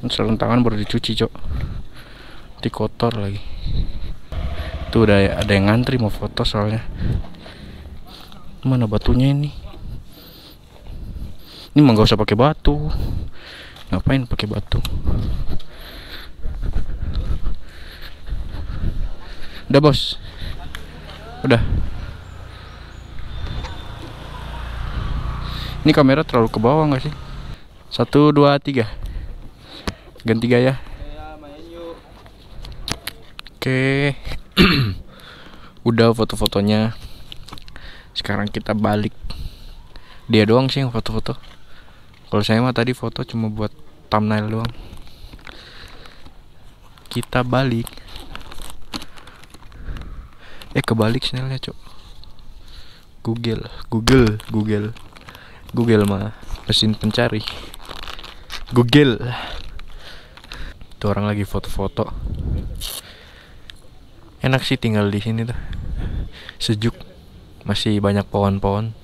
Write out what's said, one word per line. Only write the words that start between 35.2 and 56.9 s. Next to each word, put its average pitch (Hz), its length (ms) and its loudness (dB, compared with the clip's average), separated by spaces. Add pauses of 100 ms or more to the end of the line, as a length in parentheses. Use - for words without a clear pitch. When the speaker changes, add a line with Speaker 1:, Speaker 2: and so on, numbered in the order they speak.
Speaker 1:
Udah 113 260 6
foto-fotonya. 107 800 2 (1200)
Sekarang 101 340 -2
kita 104 300 -4
balik. 104 400 2 (1120)
Dia 107 160 8
doang 123 240 6
sih 139 160 0
yang 120 80 -4
foto-foto. 110 400 -2 (1000)
Kalau 107 80 2
saya 113 240 4
mah 127 100 2
tadi 120 220 0
foto 117 320 -6
cuma 110 240 -2
buat 107 180 -4 (380)
thumbnail 107 400 2
doang. 110 260 -4 (2500)
Kita 123 320 0
balik. 123 420 2 (2750)
Eh, 135 100 0
kebalik 113 460 2
snelnya, 131 320 -4
Cok. - 180 -12 (1500)
Google, 113 400 -2 (240)
Google, 113 480 6 (100)
Google. 107 380 0 (880)
Google 113 320 6
mah 101 240 0 (320)
mesin 110 320 2